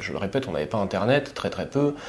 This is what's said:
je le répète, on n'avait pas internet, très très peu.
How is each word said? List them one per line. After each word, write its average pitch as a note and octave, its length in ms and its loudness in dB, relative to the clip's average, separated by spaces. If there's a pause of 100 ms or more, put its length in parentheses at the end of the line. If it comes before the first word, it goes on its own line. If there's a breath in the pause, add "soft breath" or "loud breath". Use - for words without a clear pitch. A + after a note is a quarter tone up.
je - 120 -6
le C#2 60 -2
répète, G2+ 320 -2
on - 20 -4
n'avait D2+ 140 0
pas A2 120 -2
internet, G#2 560 2
très - 160 -4
très - 200 -4
peu. C#3+ 240 2 (160 loud breath)